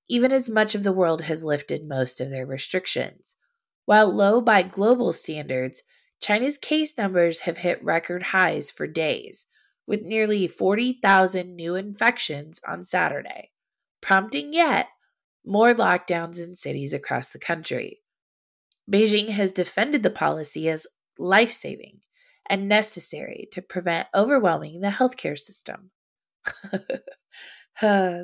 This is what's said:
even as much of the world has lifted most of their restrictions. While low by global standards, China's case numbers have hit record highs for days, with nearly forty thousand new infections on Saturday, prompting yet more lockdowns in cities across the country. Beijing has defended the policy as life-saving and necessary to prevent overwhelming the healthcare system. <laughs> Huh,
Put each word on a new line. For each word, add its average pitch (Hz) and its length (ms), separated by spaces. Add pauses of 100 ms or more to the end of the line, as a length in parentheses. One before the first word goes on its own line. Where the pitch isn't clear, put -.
even 240 220
as 262 180
much 214 280
of 202 80
the 196 80
world 170 300
has 160 200
lifted 147 420
most 131 360
of 135 100
their 131 160
restrictions. - 880 (520)
While 214 200
low 202 340
by 220 220
global 202 500
standards, 139 680 (380)
China's 240 380
case 302 380
numbers 180 440
have 175 180
hit - 240
record 170 400
highs 165 480
for - 160
days, 151 600 (360)
with 214 180
nearly 214 440
forty 208 460 (100)
thousand 185 540
new 170 180
infections 190 920
on 175 160
Saturday, 160 640 (500)
prompting 220 520
yet 311 340 (580)
more 220 300
lockdowns 180 640
in 175 160
cities 139 400
across 135 360
the 139 100
country. 160 600 (880)
Beijing 208 420
has 196 200
defended 208 540
the 190 60
policy 156 580
as 156 180 (340)
life-saving 190 800 (480)
and 196 200
necessary - 800
to - 100
prevent 180 540
overwhelming 180 640
the 196 80
healthcare 202 480
system. - 540 (540)
<laughs> - 260 (1040)
Huh, 190 500